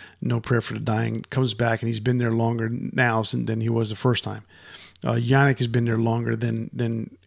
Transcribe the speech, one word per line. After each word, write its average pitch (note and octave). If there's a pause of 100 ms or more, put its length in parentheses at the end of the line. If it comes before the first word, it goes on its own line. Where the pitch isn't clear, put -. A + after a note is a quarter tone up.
(220)
No A#2
Prayer A#2
for -
the A2
Dying, A2
comes C3
back, A2+
and A2+
he's A2+
been B2
there A#2+
longer A2+
now A#2
than, A#2
than A2+
he A2+
was A2+
the G#2+
first B2
time. G#2 (600)
Uh, B2
Yannick B2+
has B2
been A#2
there A2+
longer A#2
than, A2+
than A#2 (100)